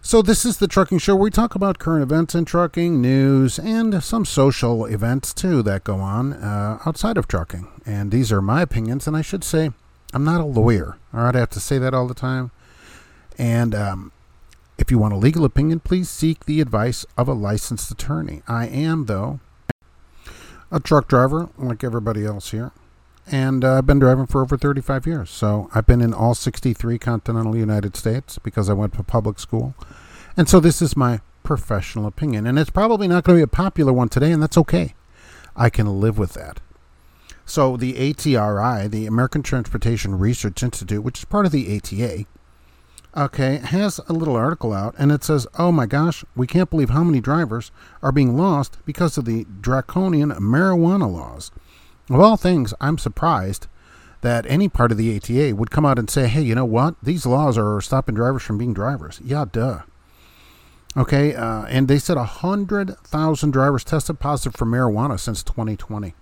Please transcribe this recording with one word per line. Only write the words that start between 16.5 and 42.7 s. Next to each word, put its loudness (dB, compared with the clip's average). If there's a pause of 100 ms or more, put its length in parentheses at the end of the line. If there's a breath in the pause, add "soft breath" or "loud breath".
advice -2 (100)
of 0
a -2
licensed -4
attorney. -6
I -4
am, -2
though, -4 (1300 loud breath)
a -2
truck 2
driver, 2
like -6
everybody -4
else -8
here. -8 (560)
And, 0
uh, 4
I've 4
been 6
driving 6
for 0
over 0
thirty-five -2
years. -4
So -2
I've 2
been 6
in 2
all 2
sixty-three -2
continental -2
United 0
States -4
because -2
I 4
went -2
to -4
public -2
school. -4 (600 loud breath)
And 4
so 10
this 4
is 0
my 2 (220)
professional -4
opinion. -4
And 0
it's 0
probably 0
not 2
gonna 8
be 6
a 2
popular 2
one 2
today, 2
and 2
that's 2
okay. 2 (600 loud breath)
I 4
can 0
live 2
with -2
that. -14 (840 soft breath)
So 2
the -4
A 0
T 0
R 0
I, 0
the -4
American 0
Transportation -2
Research -2
Institute, -4
which -6
is -14
part 0
of 2
the -2
A -2
T -6
A, -6 (880 soft breath)